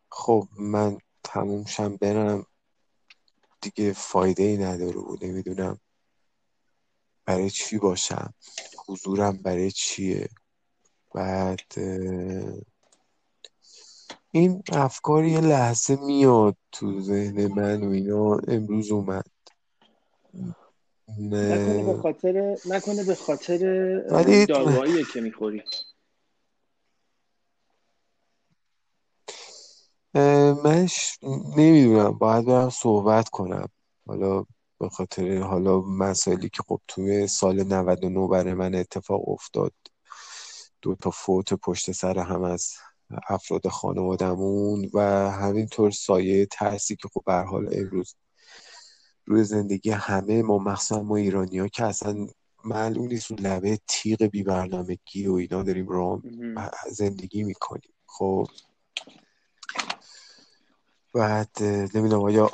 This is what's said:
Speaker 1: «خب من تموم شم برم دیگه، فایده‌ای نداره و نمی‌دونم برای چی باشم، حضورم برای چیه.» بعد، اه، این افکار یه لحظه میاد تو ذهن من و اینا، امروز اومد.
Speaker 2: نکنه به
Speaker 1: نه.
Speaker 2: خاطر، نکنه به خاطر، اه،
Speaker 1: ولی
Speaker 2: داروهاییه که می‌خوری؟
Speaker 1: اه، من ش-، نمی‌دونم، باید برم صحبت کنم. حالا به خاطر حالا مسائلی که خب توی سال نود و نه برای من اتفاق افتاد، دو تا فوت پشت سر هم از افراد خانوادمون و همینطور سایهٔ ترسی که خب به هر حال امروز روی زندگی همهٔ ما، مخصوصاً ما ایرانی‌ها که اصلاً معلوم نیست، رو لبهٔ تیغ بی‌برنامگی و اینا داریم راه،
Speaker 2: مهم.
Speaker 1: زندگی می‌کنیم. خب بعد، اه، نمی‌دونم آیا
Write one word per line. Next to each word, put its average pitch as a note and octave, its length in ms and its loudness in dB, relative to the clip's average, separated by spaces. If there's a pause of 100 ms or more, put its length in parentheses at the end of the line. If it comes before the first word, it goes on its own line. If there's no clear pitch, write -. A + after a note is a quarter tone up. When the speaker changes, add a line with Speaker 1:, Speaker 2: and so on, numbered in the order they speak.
(100)
Speaker 1:
«خب G#2 380 2 (100)
من G#2 400 0 (260)
تموم G2+ 400 -6
شم G#2 320 -6
برم G#2 500 0 (1120)
دیگه، G#2 320 -2
فایده‌ای F#2+ 640 2
نداره F2+ 420 -4
و - 240 -10
نمی‌دونم F#2+ 560 -6 (1500)
برای F#2+ 260 0
چی - 280 -6
باشم، G2 560 -2 (540)
حضورم G2 480 -2
برای F#2 340 -2
چیه.» - 580 -4 (840)
بعد، F#2+ 460 -4 (160)
اه، F#2 800 -6 (1800)
این F3+ 320 4 (100)
افکار D3+ 520 2
یه D#3+ 160 2
لحظه C3+ 560 4
میاد C3+ 600 6 (160)
تو G2 280 -6
ذهن G2+ 460 0
من G2+ 360 0
و G2+ 80 0
اینا، G#2 480 2 (100)
امروز G#2+ 420 -2
اومد. G2 360 -2 (1900)
Speaker 2:
نکنه G#2 640 0
به F#3+ 80 2
Speaker 1:
نه. - 100 -4
Speaker 2:
خاطر، F#3+ 640 0
نکنه G3 400 -2
به F#3 100 0
خاطر، - 520 -2 (440)
اه، D#3+ 60 2
Speaker 1:
ولی G3+ 300 8
Speaker 2:
داروهاییه C#3+ 580 2
که - 160 -8
می‌خوری؟ G#2+ 420 -6 (4000)
Speaker 1:
اه، C#3+ 380 8 (120)
من E3 220 6
ش-، - 320 -4 (380)
نمی‌دونم، A#2+ 640 8
باید A2+ 260 4
برم B2+ 260 4
صحبت A2 580 4
کنم. F#2+ 400 -6 (380)
حالا G2 380 -2 (340)
به F#2 100 -4
خاطر F#2 500 -4
حالا F#2+ 420 2
مسائلی F#2+ 680 -2
که - 200 -8
خب - 200 -4
توی G2+ 380 0
سال G2 360 0
نود F#2 420 0
و F#2 40 -2
نه F#2 200 -2
برای F2+ 260 0
من F#2 200 -2
اتفاق F#2 540 -4
افتاد، - 440 -4 (1120)
دو F#2 120 -4
تا F#2 160 -6
فوت F#2+ 440 -2
پشت F#2 380 -4
سر F#2 260 -4
هم F2+ 240 -4
از F2 300 -4 (560)
افراد F#2+ 400 -2
خانوادمون F#2+ 1300 -2
و G#2 60 2 (300)
همینطور G#2 600 0
سایهٔ G2 560 2
ترسی G2+ 500 -4
که - 120 -12
خب - 180 -8
به F#2+ 60 2
هر F2+ 120 2
حال G2+ 280 -6
امروز F#2 420 -4 (1120)
روی G#2+ 180 4
زندگی G2+ 460 -2
همهٔ G#2 520 0
ما، G#2 160 2
مخصوصاً G2 440 -4
ما G#2 140 -2
ایرانی‌ها F#2+ 520 -2
که A#2+ 160 -4
اصلاً G#2 420 -4 (380)
معلوم A2+ 420 -4
نیست، A#2+ 240 -8
رو A2 100 -10
لبهٔ G2 380 -2 (100)
تیغ A2 340 -2
بی‌برنامگی F#2 1040 -4
و F#2+ 80 2
اینا F2+ 280 -2
داریم F#2+ 260 -4
راه، F#2 360 -4
Speaker 2:
مهم. A#2 460 -10 (200)
Speaker 1:
زندگی G2+ 540 -4
می‌کنیم. - 480 -8 (140)
خب F#2+ 400 -2 (2750)
بعد، G#2+ 360 2 (100)
اه، G#2 60 0
نمی‌دونم G#2 560 2
آیا G#2+ 320 6